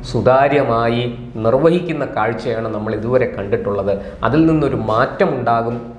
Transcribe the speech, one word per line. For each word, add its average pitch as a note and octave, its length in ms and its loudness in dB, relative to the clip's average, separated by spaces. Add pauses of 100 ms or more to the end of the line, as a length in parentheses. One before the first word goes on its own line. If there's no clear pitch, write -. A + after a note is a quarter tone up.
(120)
സുതാര്യമായി B2 920 2 (320)
നിർവഹിക്കുന്ന D3 680 2 (120)
കാഴ്ചയാണ് A2+ 580 -2
നമ്മൾ G#2+ 240 -4
ഇതുവരെ A#2 280 2 (100)
കണ്ടിട്ടുള്ളത്. G2+ 560 -2 (300)
അതിൽ D3 220 4
നിന്നൊരു D3 300 2
മാറ്റമുണ്ടാകും A#2 1000 0 (220)